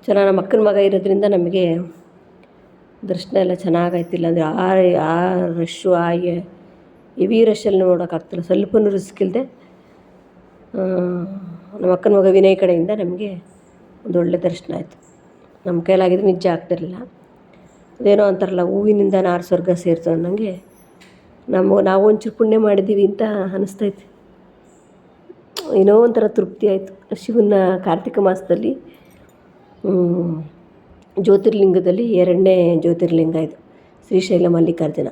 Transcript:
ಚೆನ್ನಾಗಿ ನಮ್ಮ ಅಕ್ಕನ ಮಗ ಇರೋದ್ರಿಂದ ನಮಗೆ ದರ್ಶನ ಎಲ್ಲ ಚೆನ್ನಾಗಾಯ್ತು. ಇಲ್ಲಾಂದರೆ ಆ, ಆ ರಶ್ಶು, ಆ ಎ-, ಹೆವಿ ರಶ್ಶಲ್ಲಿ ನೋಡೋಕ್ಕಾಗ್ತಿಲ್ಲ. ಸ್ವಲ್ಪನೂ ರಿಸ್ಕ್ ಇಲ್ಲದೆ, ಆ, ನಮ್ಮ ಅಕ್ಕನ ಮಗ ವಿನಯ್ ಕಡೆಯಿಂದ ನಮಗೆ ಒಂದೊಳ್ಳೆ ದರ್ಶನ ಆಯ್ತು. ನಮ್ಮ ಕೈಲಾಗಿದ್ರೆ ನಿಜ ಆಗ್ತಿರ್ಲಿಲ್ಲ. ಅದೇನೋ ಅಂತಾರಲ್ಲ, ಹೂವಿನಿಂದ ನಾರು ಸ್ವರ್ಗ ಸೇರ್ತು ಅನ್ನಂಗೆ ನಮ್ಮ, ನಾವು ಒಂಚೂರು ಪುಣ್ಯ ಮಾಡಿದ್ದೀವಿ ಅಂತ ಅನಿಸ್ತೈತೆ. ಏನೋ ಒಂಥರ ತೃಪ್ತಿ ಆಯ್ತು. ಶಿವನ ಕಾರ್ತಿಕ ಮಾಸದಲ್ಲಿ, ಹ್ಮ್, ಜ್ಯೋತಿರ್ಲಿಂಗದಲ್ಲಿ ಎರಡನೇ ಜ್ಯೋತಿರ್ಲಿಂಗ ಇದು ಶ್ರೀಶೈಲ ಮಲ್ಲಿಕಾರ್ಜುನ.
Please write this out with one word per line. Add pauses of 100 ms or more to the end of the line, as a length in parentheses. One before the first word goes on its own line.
ಚೆನ್ನಾಗಿ
ನಮ್ಮ
ಅಕ್ಕನ
ಮಗ
ಇರೋದ್ರಿಂದ
ನಮಗೆ (1300)
ದರ್ಶನ
ಎಲ್ಲ
ಚೆನ್ನಾಗಾಯ್ತು.
ಇಲ್ಲಾಂದರೆ
ಆ, (500)
ಆ (240)
ರಶ್ಶು,
ಆ
ಎ-, (760)
ಹೆವಿ
ರಶ್ಶಲ್ಲಿ
ನೋಡೋಕ್ಕಾಗ್ತಿಲ್ಲ.
ಸ್ವಲ್ಪನೂ
ರಿಸ್ಕ್
ಇಲ್ಲದೆ,
ಆ, (1000)
ನಮ್ಮ
ಅಕ್ಕನ
ಮಗ
ವಿನಯ್
ಕಡೆಯಿಂದ
ನಮಗೆ (720)
ಒಂದೊಳ್ಳೆ
ದರ್ಶನ
ಆಯ್ತು. (680)
ನಮ್ಮ
ಕೈಲಾಗಿದ್ರೆ
ನಿಜ
ಆಗ್ತಿರ್ಲಿಲ್ಲ. (1040)
ಅದೇನೋ
ಅಂತಾರಲ್ಲ,
ಹೂವಿನಿಂದ
ನಾರು
ಸ್ವರ್ಗ
ಸೇರ್ತು
ಅನ್ನಂಗೆ (840)
ನಮ್ಮ,
ನಾವು
ಒಂಚೂರು
ಪುಣ್ಯ
ಮಾಡಿದ್ದೀವಿ
ಅಂತ (320)
ಅನಿಸ್ತೈತೆ. (1700)
ಏನೋ
ಒಂಥರ
ತೃಪ್ತಿ
ಆಯ್ತು.
ಶಿವನ (320)
ಕಾರ್ತಿಕ
ಮಾಸದಲ್ಲಿ, (1120)
ಹ್ಮ್, (760)
ಜ್ಯೋತಿರ್ಲಿಂಗದಲ್ಲಿ
ಎರಡನೇ
ಜ್ಯೋತಿರ್ಲಿಂಗ
ಇದು (560)
ಶ್ರೀಶೈಲ
ಮಲ್ಲಿಕಾರ್ಜುನ.